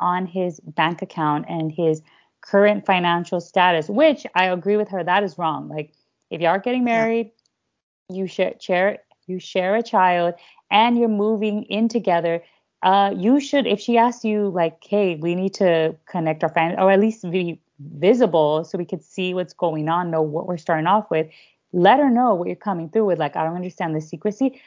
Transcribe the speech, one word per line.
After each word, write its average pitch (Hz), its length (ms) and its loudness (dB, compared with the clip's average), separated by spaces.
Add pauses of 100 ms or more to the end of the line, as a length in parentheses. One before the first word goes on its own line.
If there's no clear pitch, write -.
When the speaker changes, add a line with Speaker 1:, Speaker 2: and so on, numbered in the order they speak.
Speaker 1:
on 180 260 -2
his 180 340 -4
bank 165 420 -2
account 151 460 -2
and 160 220 -4
his 156 320 -2 (380)
current 202 460 2
financial 175 540 0
status, 175 480 0
which 277 460 2
I 185 120 2
agree 180 300 -2
with 208 120 -2
her. 190 160 -6
That 180 180 2
is 175 160 -6
wrong. 151 300 -4
Like, 151 240 -10 (380)
if 165 100 -8
y'all 165 100 2
are 190 80 0
getting 247 280 -2
Speaker 2:
Yeah. 233 100 0
Speaker 1:
married, 226 340 -2 (800)
you 190 160 -6
should - 340 -4
share, 196 380 0 (280)
you 185 120 -8
share 185 380 -2
a 233 60 0
child, 180 520 2 (360)
and 233 280 4
you're 233 100 2
moving 214 560 -2
in 220 240 -2
together. 170 540 0 (400)
Uh, 196 340 2
you 220 220 2
should, 277 300 0
if 202 100 0
she 233 180 -2
asks 240 280 2
you, 208 240 0
like, 170 340 -2
"Hey, 196 320 0
we 170 220 -4
need 190 180 -4
to 165 400 2 (120)
connect 160 360 -4
our 165 80 0
fam-, 165 300 0
or 190 100 6
at 190 80 6
least 214 320 0
be 170 300 -4 (180)
visible 160 880 2
so 180 140 -8
we 175 60 -6
could 165 200 -8
see 185 300 -6
what's 180 180 -6
going 156 360 -4
on, 175 220 -2
know 160 120 0
what 156 260 -4
we're 180 80 -4
starting 160 320 -2
off 214 220 0
with," 160 180 0 (440)
let 190 280 6
her 277 100 4
know 240 240 2
what 175 140 -4
you're 180 80 -6
coming 170 320 -6
through 220 180 0
with. 175 140 0
Like, 147 160 -4
"I 160 80 -2
don't 165 100 -4
understand 180 400 -6
the 156 60 -2
secrecy." 202 680 -6